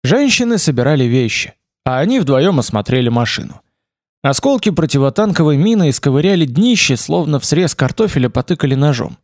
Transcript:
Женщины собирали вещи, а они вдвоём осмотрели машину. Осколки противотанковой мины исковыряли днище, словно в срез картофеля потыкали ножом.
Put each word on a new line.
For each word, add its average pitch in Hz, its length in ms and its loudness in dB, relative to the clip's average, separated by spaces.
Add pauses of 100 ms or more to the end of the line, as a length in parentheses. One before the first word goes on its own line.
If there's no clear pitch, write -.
Женщины 233 560 0
собирали 135 460 0
вещи, 120 500 -2 (300)
а 131 160 -2
они 233 180 0
вдвоём 143 400 2
осмотрели 120 500 -2
машину. - 520 -4 (640)
Осколки 214 460 0
противотанковой 151 880 0
мины 185 340 2
исковыряли 156 560 0
днище, 165 500 0
словно 151 420 -2
в - 60 -6
срез 156 320 0
картофеля 135 520 0
потыкали 135 460 -2
ножом. 135 480 0